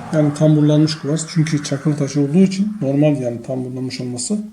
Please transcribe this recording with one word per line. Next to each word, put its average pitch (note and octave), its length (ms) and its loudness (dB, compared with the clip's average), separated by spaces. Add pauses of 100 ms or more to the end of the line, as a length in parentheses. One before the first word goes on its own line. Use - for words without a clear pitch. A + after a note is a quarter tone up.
(140)
yani D3 200 2
tamburlanmış D3+ 640 4
kuvars. D3+ 380 -4
Çünkü D3+ 300 0
çakıl D3 300 -2
taşı D3 280 -2
olduğu C#3+ 160 0
için F#3+ 440 2
normal C#3+ 400 2
yani A#2+ 220 -6
tamburlanmış B2+ 580 -6
olması. B2+ 360 -6 (160)